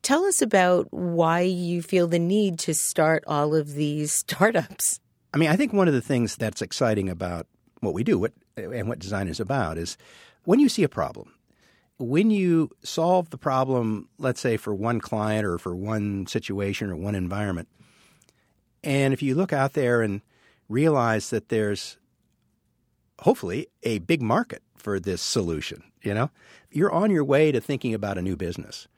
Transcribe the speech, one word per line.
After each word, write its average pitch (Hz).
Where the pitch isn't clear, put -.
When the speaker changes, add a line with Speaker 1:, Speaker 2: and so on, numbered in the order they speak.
Speaker 1:
tell 320
us 392
about 180
why 170
you 175
feel 175
the 170
need 185
to -
start 160
all 151
of 147
these 147
<laughs> -
startups. -
Speaker 2:
I 147
mean, 156
I 160
think 240
one 196
of 151
the 120
things 120
that's 110
exciting 104
about 87
what 95
we 104
do, 170
what, 104
and 104
what 117
design 98
is 80
about, 101
is -
when 208
you 285
see 202
a 139
problem, -
when 147
you 180
solve 175
the 143
problem, 127
let's 127
say, 117
for 104
one 113
client 107
or 87
for 87
one 101
situation 101
or 87
one 101
environment, 92
and 139
if 131
you 131
look 180
out 135
there 120
and 101
realize 120
that 110
there's 104
hopefully 117
a 113
big 143
market 123
for 101
this 87
solution, 85
you 104
know, 117
you're 160
on 190
your 165
way 143
to 120
thinking 127
about 101
a 90
new 92
business. -